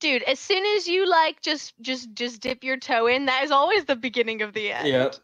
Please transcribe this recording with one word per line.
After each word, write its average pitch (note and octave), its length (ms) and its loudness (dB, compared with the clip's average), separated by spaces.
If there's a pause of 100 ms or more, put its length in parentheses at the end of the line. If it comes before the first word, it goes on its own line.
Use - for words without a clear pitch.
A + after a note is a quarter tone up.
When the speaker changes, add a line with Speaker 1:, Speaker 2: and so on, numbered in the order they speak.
Speaker 1:
Dude, C4+ 240 0
as C4 140 -2
soon F#4+ 280 0 (100)
as F4 100 -4
you, F4+ 220 0
like, D#4+ 320 2
just, D4+ 400 -6
just, B3 320 -8
just A#3+ 300 -8
dip B3+ 200 -6
your C4 140 -2
toe A#3 300 0
in, C4 180 2
that C4 200 2
is D4 60 -2
always D4+ 360 4
the C#4 100 0
beginning A3+ 460 -2
of G#3 100 -6
the G#3 200 -4
end. C#3+ 160 -2
Speaker 2:
Yep. C3 360 2